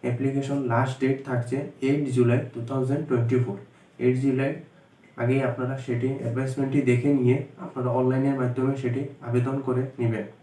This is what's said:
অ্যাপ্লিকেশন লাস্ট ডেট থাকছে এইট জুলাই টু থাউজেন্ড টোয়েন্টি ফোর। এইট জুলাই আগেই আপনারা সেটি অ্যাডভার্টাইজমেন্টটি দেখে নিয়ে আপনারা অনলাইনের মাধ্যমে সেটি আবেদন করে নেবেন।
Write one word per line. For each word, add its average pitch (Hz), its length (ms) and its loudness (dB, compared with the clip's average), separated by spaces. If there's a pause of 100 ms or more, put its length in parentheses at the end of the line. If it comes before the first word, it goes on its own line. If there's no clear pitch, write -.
অ্যাপ্লিকেশন 135 540 -2 (140)
লাস্ট 120 300 0
ডেট 131 140 2 (120)
থাকছে 123 280 -2 (320)
এইট 147 140 2 (140)
জুলাই 120 240 4 (120)
টু 120 80 -10 (100)
থাউজেন্ড 135 380 0
টোয়েন্টি 123 360 2
ফোর। 98 120 -6 (480)
এইট 127 200 4
জুলাই 135 280 2 (720)
আগেই 127 180 2 (100)
আপনারা 127 240 -4 (120)
সেটি 123 220 -2 (120)
অ্যাডভার্টাইজমেন্টটি 135 600 0 (100)
দেখে 123 200 4 (100)
নিয়ে 123 160 6 (280)
আপনারা 127 240 -4 (100)
অনলাইনের 131 420 2
মাধ্যমে 131 320 0 (100)
সেটি 123 200 -2 (260)
আবেদন 123 280 0 (100)
করে 127 160 0 (180)
নেবেন। 110 260 -2 (160)